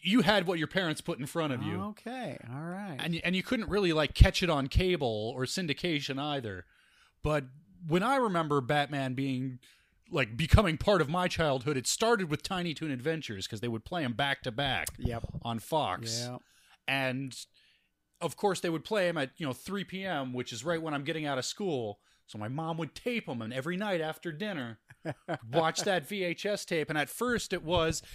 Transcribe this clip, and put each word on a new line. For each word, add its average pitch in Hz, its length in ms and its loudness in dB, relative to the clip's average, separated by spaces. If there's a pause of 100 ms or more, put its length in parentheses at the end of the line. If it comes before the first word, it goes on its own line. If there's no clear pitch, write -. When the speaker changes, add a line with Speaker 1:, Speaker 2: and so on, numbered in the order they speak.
Speaker 1:
you 202 200 4
had 190 240 4
what 180 120 0
your 151 100 0
parents 175 340 0
put 160 160 -4
in 143 80 -6
front 156 260 -2
of 123 100 -4
you. 160 180 -2
Speaker 2:
Okay, 214 580 -8 (120)
all 139 120 -10
right. 180 360 -8
Speaker 1:
And 165 160 -2
y-, 170 100 -4
and 180 120 0
you 185 60 0
couldn't 226 260 -2
really, 180 240 2
like, 151 220 2
catch - 280 10
it 170 80 4
on 139 160 4
cable 135 680 0
or 127 80 -2
syndication 147 760 -2
either. 131 460 -4 (580)
But 147 220 2 (420)
when 170 160 4
I 262 140 4
remember 165 460 4
Batman 143 500 2
being, 131 460 -2 (520)
like, 120 280 0
becoming 165 400 6
part 196 240 6
of 135 80 2
my 180 180 2
childhood, 143 480 2
it 123 100 -2
started 220 440 2
with 151 120 -2
Tiny 175 300 -4
Toon 156 180 -6
Adventures, 127 560 -4
'cause 110 140 -8
they 120 80 -2
would 113 160 -4
play 175 200 -4
'em 120 100 -2
back 139 300 0
to 131 60 -2
back 113 380 -2 (100)
Speaker 2:
Yep. 117 240 -4 (200)
Speaker 1:
on 117 160 -4
Fox. 117 680 -2
Speaker 2:
Yeah. 123 120 -8 (500)
Speaker 1:
And 131 480 -2 (880)
of 165 140 -4
course 196 240 2
they 175 100 0
would 156 140 -2
play 202 260 2
'em 170 80 -2
at, 135 180 -2
you 165 100 -6
know, 127 60 -2
three 190 320 -6
P 190 180 -8
M, 143 300 -4
which 123 180 -4
is 117 140 -8
right 165 160 0
when 156 140 -4
I'm 139 100 -4
getting 156 220 -2
out 139 100 0
of 127 80 -2
school. 127 560 -4 (260)
So - 120 -12
my 107 100 -4
mom 160 300 -4
would 160 160 -6
tape 233 340 -4
'em, 120 140 -4
and 113 100 -6
every 139 240 -2
night 196 240 -2
after 160 320 -4
dinner, 151 460 -6 (720)
watch 160 300 4
that 175 260 2
V 202 160 -2
H 170 220 -2
S 202 180 0
tape, 156 260 0
and 151 80 0
at 143 100 0
first 240 440 -2
it 185 100 -2
was, 160 400 2 (120)